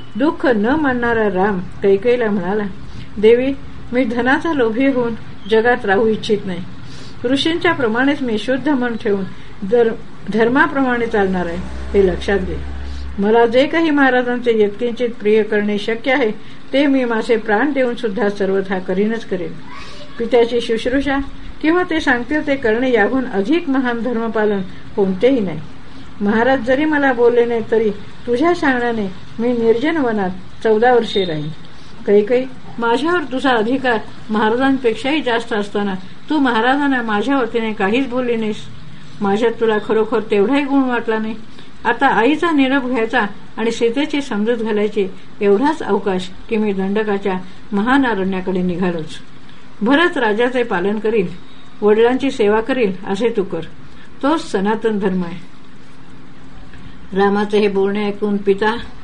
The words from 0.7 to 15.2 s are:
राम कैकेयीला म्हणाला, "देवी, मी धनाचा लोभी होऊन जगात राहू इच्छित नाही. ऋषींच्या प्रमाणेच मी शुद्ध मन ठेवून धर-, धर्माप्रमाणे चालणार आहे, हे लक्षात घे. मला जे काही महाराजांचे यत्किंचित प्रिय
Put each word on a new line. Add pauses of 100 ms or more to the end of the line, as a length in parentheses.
राम
कैकेयीला
म्हणाला, (540)
"देवी, (400)
मी
धनाचा
लोभी
होऊन (360)
जगात
राहू
इच्छित
नाही. (640)
ऋषींच्या
प्रमाणेच
मी
शुद्ध
मन
ठेवून (480)
धर-, (400)
धर्माप्रमाणे
चालणार
आहे, (420)
हे
लक्षात
घे. (440)
मला
जे
काही
महाराजांचे
यत्किंचित (100)
प्रिय